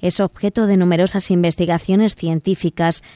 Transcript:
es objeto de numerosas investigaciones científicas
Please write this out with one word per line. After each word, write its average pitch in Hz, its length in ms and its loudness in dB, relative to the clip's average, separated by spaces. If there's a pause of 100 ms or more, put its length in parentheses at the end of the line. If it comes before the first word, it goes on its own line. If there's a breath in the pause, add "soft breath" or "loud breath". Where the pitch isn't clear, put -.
es 180 180 -2
objeto 202 480 -2
de 202 80 2
numerosas 180 560 0
investigaciones 175 840 0
científicas 165 840 -2 (120)